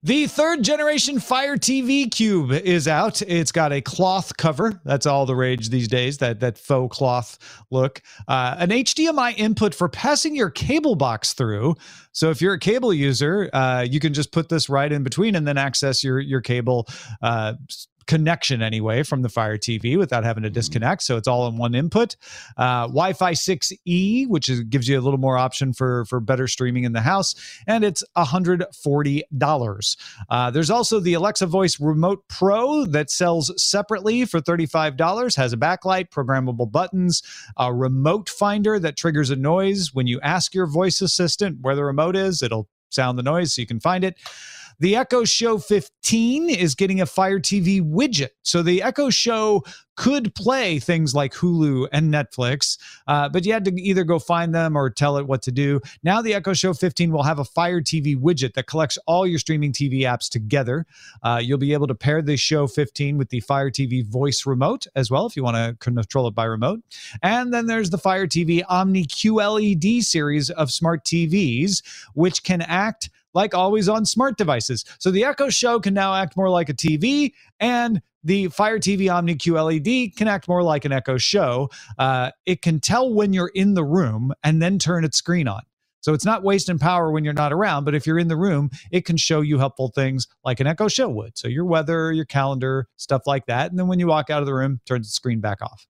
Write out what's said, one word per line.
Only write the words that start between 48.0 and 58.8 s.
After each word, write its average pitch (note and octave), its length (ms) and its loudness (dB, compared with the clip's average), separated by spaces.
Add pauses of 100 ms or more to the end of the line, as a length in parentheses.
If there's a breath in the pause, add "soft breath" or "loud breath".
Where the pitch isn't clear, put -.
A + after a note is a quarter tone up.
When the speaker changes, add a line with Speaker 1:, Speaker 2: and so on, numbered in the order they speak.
Speaker 1:
So E3+ 180 0
the F3+ 200 2
Echo C4 280 0
Show G#3+ 520 2 (320 loud breath)
could C4 400 0
play G#3 440 0
things D#3+ 360 0
like C#3 200 0
Hulu D#3 580 2
and D3+ 180 2
Netflix, C#3 680 -2 (280 loud breath)
uh, C#3+ 220 2
but E3+ 160 0
you G#3 80 0
had G#3+ 140 0
to F#3+ 120 0
either F#3 260 2
go E3 140 2
find E3+ 360 0
them D#3+ 220 2
or C#3 120 0
tell C#3+ 300 0
it C#3+ 80 -4
what C3+ 160 -2
to C3 100 -4
do. C#3 300 0 (200 loud breath)
Now G3 200 2
the A3+ 100 0
Echo G3 220 0
Show F#3 180 0
fifteen E3+ 400 0
will D3 120 0
have C#3 140 0
a C#3 60 -2
Fire F3 380 -2
T D#3+ 180 -2
V C#3+ 160 0
widget C3 380 0
that B2+ 140 -4
collects D#3 280 -2 (100)